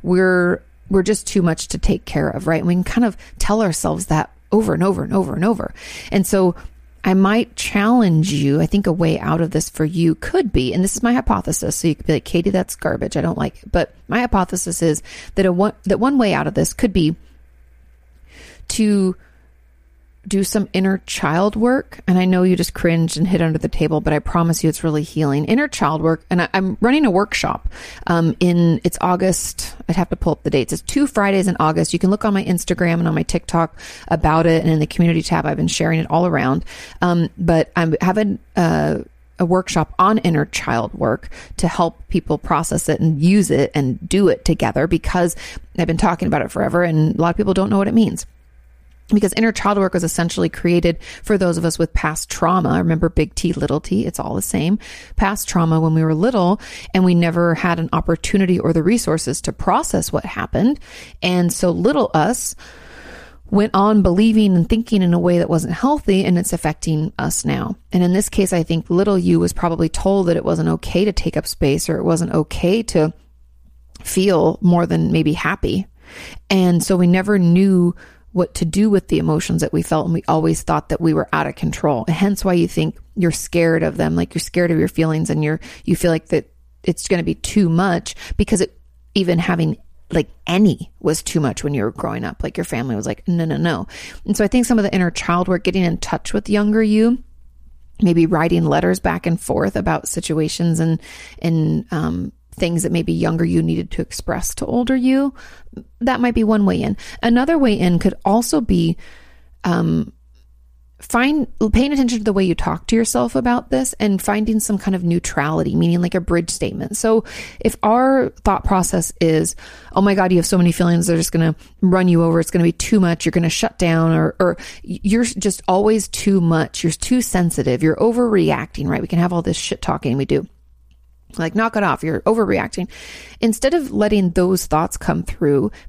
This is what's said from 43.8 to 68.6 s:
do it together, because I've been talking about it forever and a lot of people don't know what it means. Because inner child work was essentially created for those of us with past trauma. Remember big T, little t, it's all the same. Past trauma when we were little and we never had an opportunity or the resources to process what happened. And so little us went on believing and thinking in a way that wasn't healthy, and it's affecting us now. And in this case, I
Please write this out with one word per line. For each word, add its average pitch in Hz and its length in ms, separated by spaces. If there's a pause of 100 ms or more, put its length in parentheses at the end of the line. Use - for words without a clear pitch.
do 190 200
it - 180
together, 139 400
because 175 500 (400)
I've 170 100
been 165 120
talking 175 300
about 147 120
it - 100
forever - 320
and 156 320
a - 60
lot 165 80
of 175 80
people 202 160
don't 190 160
know 208 80
what 196 120
it 220 60
means. 220 300 (880)
Because 202 220
inner 226 180
child 208 240
work 196 160
was 175 100
essentially 170 460
created 170 480 (260)
for 208 140
those 175 220
of 170 80
us 160 120
with 165 140
past - 380
trauma. 165 480
Remember 165 320
big - 240
T, 170 180
little 147 260
t, 196 280
it's - 120
all - 160
the 190 60
same. 190 380 (360)
Past 202 320
trauma 165 320
when 160 140
we 160 100
were 160 120
little 190 440 (360)
and 185 100
we 180 100
never 170 400
had 170 240
an 165 140
opportunity 175 640
or 151 140
the 165 100
resources 165 600
to - 100
process 185 580
what - 140
happened. - 560 (400)
And 180 320
so - 180
little 208 440
us 165 400 (960)
went 202 240
on 202 260
believing 202 560
and 170 140
thinking 226 320
in 175 100
a 175 60
way 175 200
that - 120
wasn't - 240
healthy, 202 500
and 180 140
it's 175 160
affecting 156 640
us - 260
now. 147 320 (160)
And 180 100
in 180 120
this 196 160
case, 190 240
I 170 80